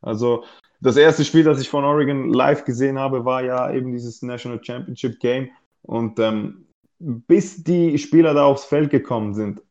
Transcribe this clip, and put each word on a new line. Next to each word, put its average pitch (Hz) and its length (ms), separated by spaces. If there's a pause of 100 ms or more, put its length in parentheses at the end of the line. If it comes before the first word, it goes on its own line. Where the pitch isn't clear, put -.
Also, 120 440 (360)
das 127 160
erste 156 300
Spiel, 160 180
das 147 160
ich 131 80
von 143 160
Oregon 143 480
live 139 320
gesehen 135 340
habe, 131 280
war 127 180
ja 127 260
eben 127 220
dieses 120 300
National 123 420
Championship 123 560
Game. 127 300 (320)
Und, 113 380
ähm, 107 440 (340)
bis 165 640
die 170 340
Spieler 156 340
da 143 140
aufs 139 180
Feld 147 260
gekommen 110 440
sind 104 260 (100)